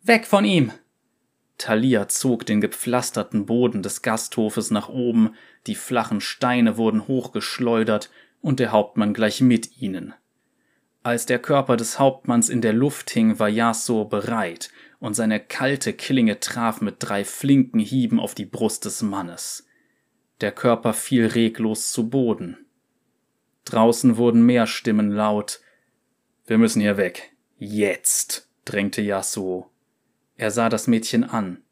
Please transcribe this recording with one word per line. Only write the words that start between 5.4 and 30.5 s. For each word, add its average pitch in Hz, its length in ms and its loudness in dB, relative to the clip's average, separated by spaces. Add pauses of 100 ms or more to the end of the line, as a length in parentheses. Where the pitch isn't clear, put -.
die 107 80 -6
flachen 113 440 -2
Steine 120 560 0
wurden 110 300 0
hochgeschleudert 117 1040 -2 (300)
und 135 180 -2
der 113 140 0
Hauptmann 104 420 2
gleich 107 260 0
mit 123 400 2
ihnen. 92 320 -8 (920)
Als 120 220 -2
der 123 120 2
Körper 135 380 2
des 113 240 -4
Hauptmanns 127 480 2
in 120 140 -2
der 110 100 2
Luft 135 380 0
hing, 110 280 2
war 107 100 2
Yasuo 113 580 0
bereit, 104 640 -4 (280)
und 107 160 -8
seine 110 240 0
kalte 135 540 -4
Klinge 117 480 0
traf 117 400 -4
mit 101 180 -4
drei 101 260 -4
flinken 135 540 2
Hieben 117 400 0
auf 95 160 -4
die 101 120 -10
Brust - 380 -4
des - 180 -8
Mannes. 95 640 -8 (720)
Der 104 100 -2
Körper 117 440 0
fiel 117 320 0
reglos 113 680 -2
zu 113 160 -2
Boden. 113 480 -2 (1080)
Draußen 117 520 4
wurden 117 280 6
mehr 120 220 4
Stimmen 107 460 0
laut. 104 480 -2 (840)
„Wir 110 120 2
müssen 113 220 4
hier 104 160 2
weg. - 400 -4 (220)
Jetzt“, - 920 -2 (160)
drängte 101 380 -2
Yasuo. 95 680 -4 (680)
Er 110 140 -2